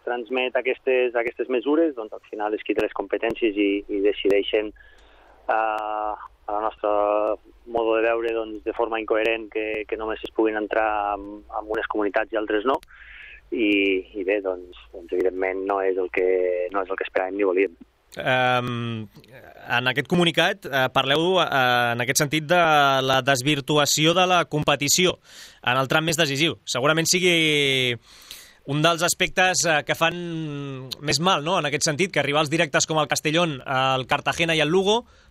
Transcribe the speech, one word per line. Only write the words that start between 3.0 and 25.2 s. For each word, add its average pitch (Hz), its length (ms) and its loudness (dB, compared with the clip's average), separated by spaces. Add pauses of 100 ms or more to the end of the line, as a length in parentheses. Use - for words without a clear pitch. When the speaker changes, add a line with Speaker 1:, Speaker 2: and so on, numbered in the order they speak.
Speaker 1:
i, 101 140 2 (180)
i 104 160 -4
decideixen, 101 680 0 (760)
eh, 107 640 -2 (320)
a 107 80 -8
la 104 80 -2
nostra 107 320 -2 (800)
modo 113 240 2
de 113 80 2
veure, 117 320 0
doncs, 110 280 -6
de 107 120 -4
forma 113 240 -2
incoherent 110 520 -2
que, 107 360 -4
que 110 80 -4
només 110 280 -6
es - 120 -14
puguin 110 240 2
entrar 107 540 0
amb, 104 260 -10 (160)
amb 107 160 -8
unes 110 160 -4
comunitats 107 460 -2
i 107 60 0
altres 107 280 -2
no. 139 80 2 (800)
I, 98 500 2 (140)
i 92 80 -6
bé, 101 180 2
doncs, 90 320 -6 (160)
doncs, 90 240 -8
evidentment 92 520 -2
no 98 160 0
és 95 160 0
el 90 120 -4
que, 92 160 0 (460)
no 98 100 -4
és 92 80 -8
el 95 80 -6
que - 80 -10
esperàvem 95 300 -4
ni 101 100 2
volíem. 92 280 0 (440)
Speaker 2:
Ehm, 123 840 -2 (680)
en 123 160 0
aquest 127 200 0
comunicat, 175 580 2
eh, 131 160 2 (100)
parleu, 160 480 4
eh, 147 60 0 (460)
en 120 100 -2
aquest 131 160 0
sentit 151 260 0
de 175 140 4 (420)
la 131 240 2
desvirtuació 143 880 2
de 180 160 4
la 175 140 4
competició 147 720 2 (480)